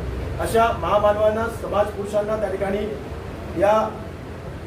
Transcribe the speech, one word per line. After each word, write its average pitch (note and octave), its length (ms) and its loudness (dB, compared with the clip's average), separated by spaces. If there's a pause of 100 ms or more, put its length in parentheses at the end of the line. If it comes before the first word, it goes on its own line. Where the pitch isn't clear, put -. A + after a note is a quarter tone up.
(400)
अशा A3+ 400 4
महामानवांना, G#3 680 4 (160)
समाज G3 240 2
पुरुषांना G#3 500 -2
त्या G3 140 -2
ठिकाणी G3 280 -2 (840)
या G#3+ 280 6 (760)